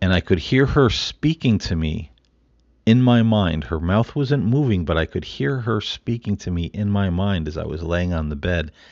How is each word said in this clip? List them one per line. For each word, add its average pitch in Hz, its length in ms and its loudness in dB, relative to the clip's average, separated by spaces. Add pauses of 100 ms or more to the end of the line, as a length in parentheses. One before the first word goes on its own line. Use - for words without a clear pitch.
And 95 100 2
I 87 80 2
could 92 180 0
hear 131 280 2
her 131 240 4
speaking - 680 0
to - 140 -4
me 78 380 -4 (720)
in 117 160 6
my 120 220 6
mind. 95 420 2
Her 80 160 -4
mouth 95 340 0
wasn't 139 300 0
moving, 117 400 2
but 80 140 0
I 80 80 0
could - 180 -6
hear 139 360 -4
her 110 200 -2
speaking 117 580 -6
to - 120 -8
me 87 140 -2
in 101 260 -4
my 101 180 0
mind 90 400 -2
as 78 80 -8
I 80 80 -6
was 78 180 -8
laying 87 300 -2
on 78 160 -2
the 76 80 -6
bed, 82 340 -2 (220)